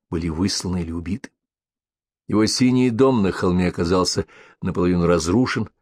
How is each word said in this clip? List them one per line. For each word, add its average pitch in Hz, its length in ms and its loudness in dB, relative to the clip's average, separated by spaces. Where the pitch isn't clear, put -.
были 85 200 -4
высланы 90 520 -4
или 82 100 -8
убиты. 85 380 -10
Его 107 200 0
синий 127 420 2
дом 123 320 2
на 95 100 2
холме 90 360 0
оказался 90 580 0
наполовину 90 440 0
разрушен, 87 640 0